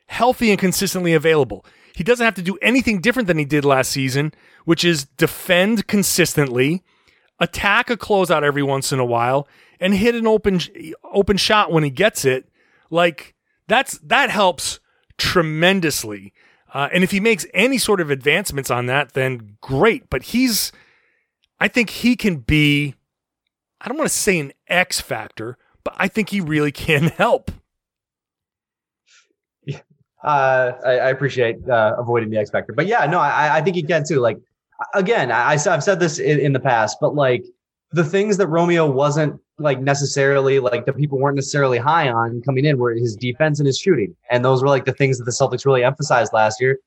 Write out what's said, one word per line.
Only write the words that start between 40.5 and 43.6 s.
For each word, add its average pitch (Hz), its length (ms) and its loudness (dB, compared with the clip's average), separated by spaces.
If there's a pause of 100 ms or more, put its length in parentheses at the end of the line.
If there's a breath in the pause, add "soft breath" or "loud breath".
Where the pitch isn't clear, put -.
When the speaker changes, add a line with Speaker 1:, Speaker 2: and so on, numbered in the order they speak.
Speaker 2:
like, 120 280 -2
the 139 60 0
people 139 260 -4
weren't 139 180 0
necessarily 139 420 0
high 147 320 0
on 117 320 -2
coming 131 220 -2
in 147 140 2
were 120 140 0
his 113 240 -2
defense 143 440 -2